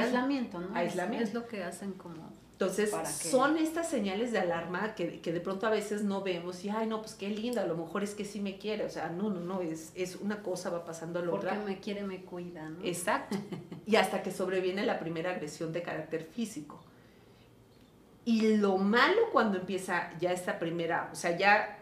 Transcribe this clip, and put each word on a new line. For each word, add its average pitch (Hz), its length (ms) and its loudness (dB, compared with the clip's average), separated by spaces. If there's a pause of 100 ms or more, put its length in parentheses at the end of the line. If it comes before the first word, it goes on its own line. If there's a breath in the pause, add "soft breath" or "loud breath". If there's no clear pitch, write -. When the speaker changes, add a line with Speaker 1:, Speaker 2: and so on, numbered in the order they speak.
Speaker 1:
Aislamiento, 254 540 0
¿no? 175 100 -6
Es, 196 60 -4
Speaker 2:
aislamiento. 180 520 0
Speaker 1:
es 196 80 -6
lo 233 120 -6
que 202 160 -6
hacen 185 300 -8
como 170 380 -12 (300)
Speaker 2:
Entonces, 202 300 2
Speaker 1:
¿Para 165 140 0
qué? 156 40 -2 (200)
Speaker 2:
son 277 280 6
estas 320 320 0
señales 214 420 0
de 214 60 2
alarma 180 560 0
que, 165 260 -4
que 170 140 -4
de 170 80 0
pronto 196 240 -2
a 220 60 4
veces 208 320 0
no 196 180 0
vemos 180 420 -4
y, 202 60 -4
"Ay, 220 160 0
no, 220 160 -2
pues - 140 -12
qué 196 140 -6
linda, 214 340 -2
a - 20 0
lo 165 100 0
mejor 170 280 -4
es 202 100 -2
que 208 100 -6
sí 196 160 -6
me 190 200 -4
quiere". 208 260 -2
O - 40 -2
sea, 160 200 -4
no, 190 220 -2
no, 175 80 -2
no, 180 220 -2
es, 160 340 -6
es 180 220 -4
una 208 260 -4
cosa 180 260 -4
va 170 160 -4
pasando 165 340 -6
a 175 40 -2
la 170 80 0
Speaker 1:
Porque 196 160 0
Speaker 2:
otra. 208 180 0
Speaker 1:
me 196 140 -4
quiere, 202 240 -6
me 185 200 -6
cuida, 170 460 -10
¿no? 160 160 -10
Speaker 2:
Exacto. 202 520 0 (240)
Speaker 1:
<laughs> - 260 -14
Speaker 2:
Y 214 80 6
hasta 196 260 6
que 190 80 -4
sobreviene 185 560 0
la 202 140 2
primera 165 320 -2
agresión 160 420 -4
de 175 80 -2
carácter 160 420 -4
físico. - 600 -8 (1400 loud breath)
Y 220 320 6
lo 196 200 6
malo 247 420 6 (120)
cuando 214 260 6
empieza 180 600 -2
ya 180 120 2
esta 185 280 -2
primera, 165 520 0
o - 40 -12
sea, 175 200 0
ya 202 460 6